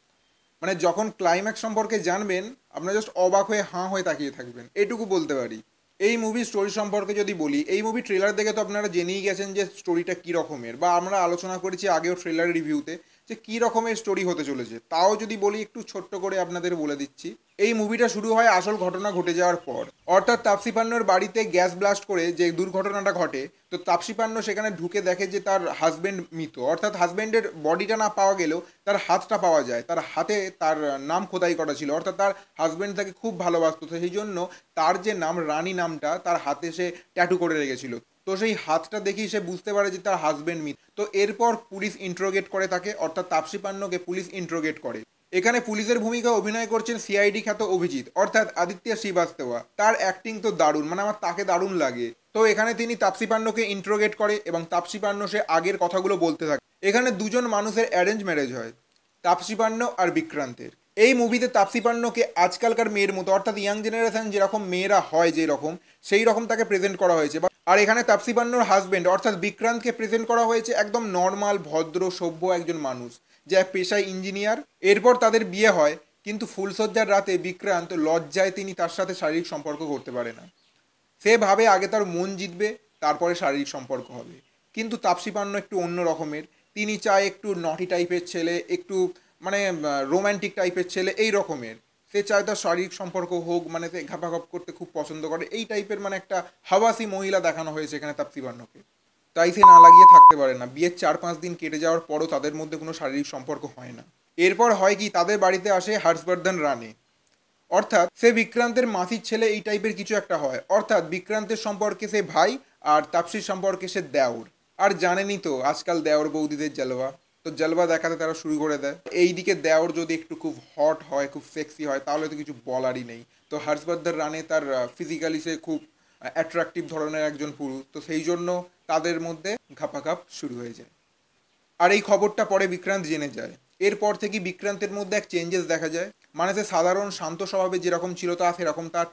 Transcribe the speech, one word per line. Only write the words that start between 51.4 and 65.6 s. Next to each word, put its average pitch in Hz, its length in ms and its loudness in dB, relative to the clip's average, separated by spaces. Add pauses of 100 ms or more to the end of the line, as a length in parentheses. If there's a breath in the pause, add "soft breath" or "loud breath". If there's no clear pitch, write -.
দারুণ 185 220 0 (100)
লাগে। 120 240 -2 (280)
তো 214 60 2 (120)
এখানে 214 280 0
তিনি 233 220 -2
তাপসী 202 280 0
পান্নুকে 220 320 0 (120)
ইন্টারোগেট 208 460 0
করে 208 140 2 (160)
এবং 170 100 -2 (120)
তাপসী 175 320 -2
পান্নু 202 280 -2
সে 208 80 0 (160)
আগের 175 280 0
কথাগুলো 190 300 0 (100)
বলতে 160 240 0
থাকে। 143 140 0 (260)
এখানে 247 200 2 (120)
দুজন 220 240 -2 (120)
মানুষের 214 360 0
অ্যারেঞ্জ 185 360 2
ম্যারেজ 147 300 0
হয়, 113 140 -12 (520)
তাপসী 180 360 0
পান্নু 226 260 0 (140)
আর 175 160 2
বিক্রান্তের। 135 560 -6 (320)
এই 254 160 8
মুভিতে 233 260 2 (100)
তাপসী 202 300 4
পান্নুকে 233 360 0 (220)
আজকালকার 226 500 2
মেয়ের 196 240 2
মতো, 185 180 0
অর্থাৎ 202 260 0
ইয়াং 202 140 0 (100)
জেনারেশন 226 380 0 (100)
যেরকম 196 260 2 (120)
মেয়েরা 190 260 4 (120)
হয় 170 280 4
যেরকম, 156 340 0 (360 soft breath)